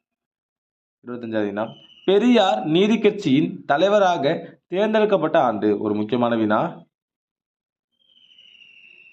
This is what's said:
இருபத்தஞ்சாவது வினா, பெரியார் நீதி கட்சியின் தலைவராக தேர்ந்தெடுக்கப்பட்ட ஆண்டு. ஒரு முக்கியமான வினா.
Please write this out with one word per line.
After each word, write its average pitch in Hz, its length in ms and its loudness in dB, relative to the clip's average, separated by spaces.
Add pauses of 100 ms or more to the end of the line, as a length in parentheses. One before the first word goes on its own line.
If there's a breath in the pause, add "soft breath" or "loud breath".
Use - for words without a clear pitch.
(1040)
இருபத்தஞ்சாவது 113 400 -6
வினா, 101 200 -6 (400)
பெரியார் 208 600 2
நீதி 190 340 2
கட்சியின் 175 680 0
தலைவராக 180 1000 0
தேர்ந்தெடுக்கப்பட்ட 196 760 0
ஆண்டு. 104 380 0
ஒரு 107 160 -4
முக்கியமான 117 420 -2
வினா. 110 240 0 (2500)